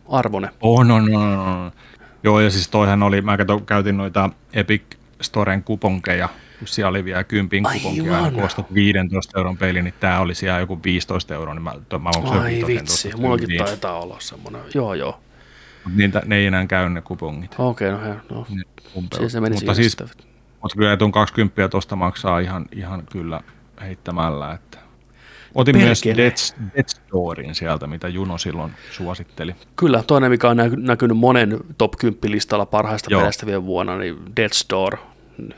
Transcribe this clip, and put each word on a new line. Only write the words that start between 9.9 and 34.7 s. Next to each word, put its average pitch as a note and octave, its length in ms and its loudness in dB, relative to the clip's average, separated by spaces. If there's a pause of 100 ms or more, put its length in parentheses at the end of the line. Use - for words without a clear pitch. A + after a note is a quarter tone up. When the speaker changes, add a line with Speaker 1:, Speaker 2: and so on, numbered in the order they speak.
Speaker 2:
tää F#2 200 0
oli F2 160 -2
siellä F#2 240 -2
joku F2+ 240 -6
viisitoista F2+ 500 -2
euroa, D2+ 200 -8
niin D#2+ 100 -10
mä, D#2 100 -10 (160)
to-, F2 100 -6
mä E2 160 -4
maksoin F#2+ 240 0
Speaker 1:
Ai - 120 0
Speaker 2:
viisitoista A#2 300 -2
Speaker 1:
vitsi, D2+ 260 -2
Speaker 2:
eurosta A2+ 140 -8
Speaker 1:
mullakin A#2+ 280 0
Speaker 2:
niin. F2 160 -2
Speaker 1:
taitaa G2+ 340 -6
olla F2 200 -12
semmonen, - 420 -14 (120)
joo, A#2 200 -2
joo. C#2 260 -6 (640)
Speaker 2:
Mut F2+ 120 -6
niitä, G2+ 300 2
ne G#2 100 0
ei G2+ 100 4
enää F#2+ 220 2
käy F#2 220 2
ne E2+ 120 -4
kupongit. E2 560 -10
Speaker 1:
Okei, A2+ 340 0
no G2+ 100 -6
hei, G#2+ 120 -8 (160)
no. A#2 200 -8
Speaker 2:
Ne F#2+ 140 -6 (320)
umpelut. F2+ 260 -6
Speaker 1:
Siis A#2 100 -4
se A#2 100 -4
meni A2 140 0
Speaker 2:
Mutta G#2 180 -2
Speaker 1:
siihen - 20 2
Speaker 2:
siis, A2+ 160 4
Speaker 1:
sitten. - 360 -12 (360)
Speaker 2:
mut G#2+ 100 -6
kyllä G#2 240 2
tuon G#2 140 4
kaksikymppiä G2+ 580 2
tosta G2 260 -4
maksaa F2+ 440 0
ihan, F2+ 320 -4
ihan F#2 400 -10
kyllä E2 300 -8 (400)
heittämällä, E2 680 -6
että - 260 -18 (760)
otin C3 220 6
myös A#2 260 6
Speaker 1:
Perkele. A#2 260 4
Speaker 2:
Death's-, - 240 -2 (240)
Death's - 240 -2 (100)
Doorin E2 440 -4
sieltä, D#2 320 -4
mitä E2 200 -8
Juno F2+ 300 -4
silloin D#2+ 340 -6 (200)
suositteli. F2+ 640 -10 (200)
Speaker 1:
Kyllä, B2+ 320 4
toinen, C3 240 6
mikä A#2+ 180 4
on A#2 80 4
näky-, A#2 200 2
näkynyt A#2 400 2
monen A#2 420 4 (180)
top G#2+ 220 2
kymppi G#2+ 320 -2
listalla G2+ 340 0
parhaista G#2+ 460 -2
Speaker 2:
Joo. G2 100 4
Speaker 1:
peleistä G2+ 240 0
vielä G2 200 -4
vuonna, F#2 320 -4
niin F2+ 180 -6
Death's G2+ 540 -2
Door. F#2+ 280 -2 (600)